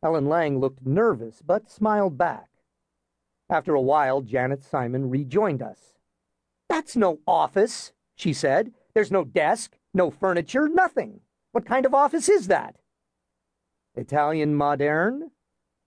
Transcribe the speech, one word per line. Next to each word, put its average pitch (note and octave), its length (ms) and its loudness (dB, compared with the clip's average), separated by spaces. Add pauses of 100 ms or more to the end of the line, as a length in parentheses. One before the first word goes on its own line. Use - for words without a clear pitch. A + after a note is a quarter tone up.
Ellen D#3+ 240 0
Lang D3+ 320 0
looked C3 260 -4
nervous, C3+ 580 -2
but F#3 280 -2
smiled G#3 480 0
back. C#3 320 -4 (960)
After E3 240 -2
a C#3+ 80 4
while, C#3 400 2
Janet B2+ 440 -4
Simon B2+ 440 -4
rejoined C#3 540 -2
us. - 340 -18 (680)
"That's - 300 -4
no F#3 280 2
office," E3+ 680 0 (240)
she - 160 -2
said. D3 420 0 (200)
"There's G#3+ 180 2
no F#3+ 120 2
desk, E3 540 -2 (160)
no F3+ 160 2
furniture, F#3+ 560 -2
nothing. D4+ 540 -2 (320)
What A3+ 120 -4
kind C4 220 0
of C4 80 0
office C#4+ 340 2
is F4+ 200 4
that?" C3 320 -2 (1120)
"Italian D3 640 0
moderne?" D3+ 720 0 (560)